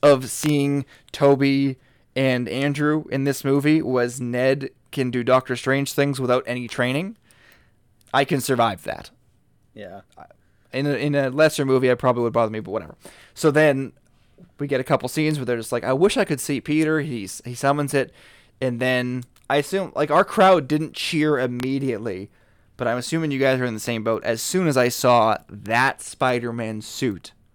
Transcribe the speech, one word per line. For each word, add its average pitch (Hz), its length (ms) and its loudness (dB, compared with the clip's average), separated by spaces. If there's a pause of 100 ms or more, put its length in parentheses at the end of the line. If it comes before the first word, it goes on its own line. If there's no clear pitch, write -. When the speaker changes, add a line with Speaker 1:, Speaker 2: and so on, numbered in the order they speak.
Speaker 1:
of 131 260 6
seeing 143 540 0 (300)
Toby 139 640 4 (400)
and 127 320 2
Andrew 147 600 0
in 135 140 -2
this 139 220 -2
movie 143 360 4
was 123 380 -2
Ned 131 520 0 (200)
can 131 180 -2
do 120 140 -2
Doctor 127 320 2
Strange 135 380 -2
things 139 260 0
without 123 260 0
any 123 220 -6
training, 139 480 -2 (1000)
I 139 120 2
can 139 160 0
survive 117 420 0
that. - 260 -10 (640)
Speaker 2:
Yeah. 98 280 -18 (720)
Speaker 1:
In 135 120 -2
a, 143 100 0
in 143 200 -2
a 139 140 0
lesser 147 340 2
movie, 131 240 2
it 123 100 4
probably 123 260 0
would 117 100 0
bother 113 180 2
me, 110 80 -8
but 95 120 -10
whatever. 107 240 -8 (380)
So 156 180 2
then 139 420 2 (680)
we 143 80 -6
get 131 140 0
a - 20 -8
couple 127 240 0
scenes 151 320 -2
where 127 60 -6
they're 123 100 -2
just 113 160 -8
like, 123 140 -2
"I 127 80 0
wish 180 240 2
I 208 80 2
could 143 160 -4
see 139 180 -4
Peter." 156 400 0
He's, 120 460 -8
he 123 100 -8
summons 143 380 0
it, 139 180 -2 (480)
and 123 220 -4
then 127 420 0 (260)
I 135 60 2
assume, 180 400 -2
like, 143 160 -2
our 175 140 4
crowd 180 420 4
didn't 151 260 -2
cheer 151 460 0
immediately, 123 880 -4 (460)
but 123 100 -6
I'm 117 120 0
assuming 160 340 -4
you 135 80 -4
guys 131 220 2
are 127 40 0
in 120 100 -4
the 107 40 -8
same 113 240 -4
boat. 113 220 -2
As 113 160 -2
soon 180 260 0
as 143 80 0
I 123 140 4
saw 117 480 4 (120)
that 110 520 -2
Spider-Man 117 800 -4
suit, - 500 -6 (240)